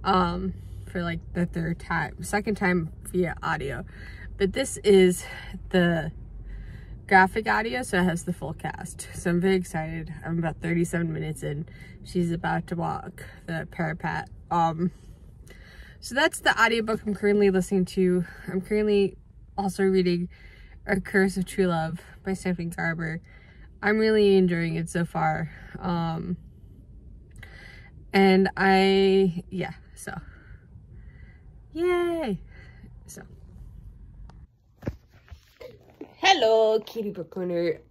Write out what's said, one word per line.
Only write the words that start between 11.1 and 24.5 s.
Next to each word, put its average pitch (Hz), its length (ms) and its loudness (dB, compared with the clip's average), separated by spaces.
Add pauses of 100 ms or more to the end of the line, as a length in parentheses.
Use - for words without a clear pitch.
minutes 156 280 -6
in. 147 240 -6 (380)
She's 170 300 -2
about 170 340 -2
to 180 80 -6
walk 160 480 -8 (220)
the 165 260 -8
parapet. 165 560 -6 (240)
Um, 165 400 2 (1080)
so - 120 -12
that's 302 280 0
the - 200 4
audiobook 220 440 2
I'm 208 100 -2
currently 202 360 4
listening 185 340 2
to. 180 400 2 (260)
I'm 190 80 -2
currently 208 580 2 (400)
also 196 260 0
reading 180 440 2 (580)
A 196 140 0
Curse 190 380 2
of 180 80 0
True 190 220 0
Love 165 340 -2 (240)
by 190 80 -2
Stephanie 175 360 -4
Garber. 165 520 -4 (600)
I'm 208 180 2
really 214 360 6
enjoying 170 400 4